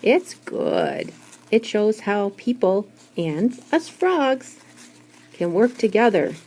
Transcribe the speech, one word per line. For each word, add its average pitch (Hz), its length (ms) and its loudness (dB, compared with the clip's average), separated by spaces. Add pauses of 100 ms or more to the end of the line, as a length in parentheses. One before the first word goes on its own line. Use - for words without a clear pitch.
It's 302 340 2 (100)
good. - 680 -2 (400)
It 233 140 2
shows 214 360 0
how 202 360 -2
people 208 500 0 (300)
and 175 520 -2
us 330 200 -2
frogs 285 640 0 (800)
can 175 180 -4
work 226 260 2
together 214 580 2 (120)